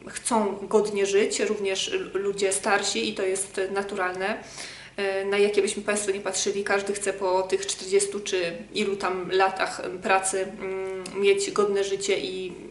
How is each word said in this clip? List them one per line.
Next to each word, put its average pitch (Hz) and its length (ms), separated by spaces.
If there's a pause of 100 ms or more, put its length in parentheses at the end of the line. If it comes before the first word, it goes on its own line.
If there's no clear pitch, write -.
chcą 214 540
godnie 208 440
żyć, 196 340
również 202 540
l-, 190 200
ludzie 196 400
starsi 214 560
i 214 40
to 208 100
jest 190 380 (100)
naturalne. 196 640 (600)
E, 196 280
na 196 120
jakie 202 240
byśmy 208 220
państwo 208 280
nie 196 80
patrzyli, 202 440
każdy 202 300
chce 196 200
po 185 280
tych 190 260
czterdziestu 196 520
czy 180 380 (160)
ilu 196 220
tam 185 360
latach, 190 480
em, 185 200
pracy, 190 480 (120)
mm, 190 440 (120)
mieć 196 360
godne 202 320
życie 196 360
i 185 340 (180)